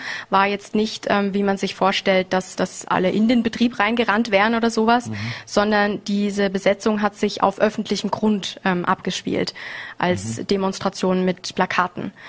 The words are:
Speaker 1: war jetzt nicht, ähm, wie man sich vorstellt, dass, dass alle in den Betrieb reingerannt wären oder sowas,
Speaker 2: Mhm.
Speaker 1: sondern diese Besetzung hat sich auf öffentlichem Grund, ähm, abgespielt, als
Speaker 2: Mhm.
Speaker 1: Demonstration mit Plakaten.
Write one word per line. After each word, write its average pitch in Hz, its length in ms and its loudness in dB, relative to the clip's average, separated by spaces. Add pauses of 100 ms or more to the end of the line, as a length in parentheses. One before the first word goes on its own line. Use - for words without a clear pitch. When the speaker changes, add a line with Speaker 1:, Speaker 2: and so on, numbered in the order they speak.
(300)
Speaker 1:
war 196 160 4
jetzt 202 300 -4
nicht, 214 340 -2
ähm, 202 240 2
wie 202 80 0
man 196 160 0
sich 196 160 -4
vorstellt, 190 560 0
dass, - 260 -2
dass - 300 -4
alle 180 240 2
in 214 180 2
den 247 140 4
Betrieb 233 380 0
reingerannt 226 500 2
wären 202 240 4
oder 233 160 2
sowas, 226 380 2
Speaker 2:
Mhm. 110 80 -6 (320)
Speaker 1:
sondern 208 560 2
diese 202 480 0
Besetzung 202 500 0
hat 208 140 0
sich - 260 -2
auf 196 180 0
öffentlichem 208 520 0
Grund, 214 520 0
ähm, 180 220 0
abgespielt, - 680 -2 (420)
als - 400 -2
Speaker 2:
Mhm. - 100 -8
Speaker 1:
Demonstration 185 800 0
mit - 300 -4
Plakaten. 185 560 -2 (180)